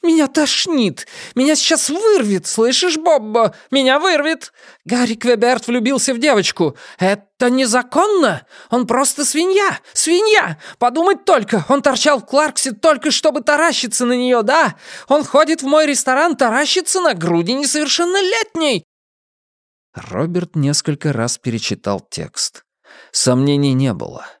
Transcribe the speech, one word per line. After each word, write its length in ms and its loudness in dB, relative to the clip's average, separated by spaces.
Меня 240 2
тошнит. 800 -2
Меня 220 2
сейчас 320 0
вырвет, 580 0
слышишь, 520 0
Боббо? 560 2
Меня 280 2
вырвет. 540 -2
Гарри 300 0
Квеберт 520 0
влюбился 460 0
в 60 -4
девочку. 580 0
Это 500 -2
незаконно. 960 0
Он 180 -2
просто 380 -2
свинья! 540 0
Свинья! 640 2
Подумать 460 0
только! 460 2
Он 100 2
торчал 400 2
в 60 -20
Кларксе 460 -2
только 380 0
чтобы 300 0
таращиться 640 0
на 80 0
нее, 300 2
да? 320 2
Он 160 2
ходит 380 2
в 40 -6
мой 200 2
ресторан, 500 0
таращится 640 0
на 140 2
груди 400 -2
несовершеннолетней». 1300 -2
Роберт 600 -6
несколько 580 -2
раз 240 -4
перечитал 720 -6
текст. 540 -10
Сомнений 600 2
не 220 0
было. 320 -12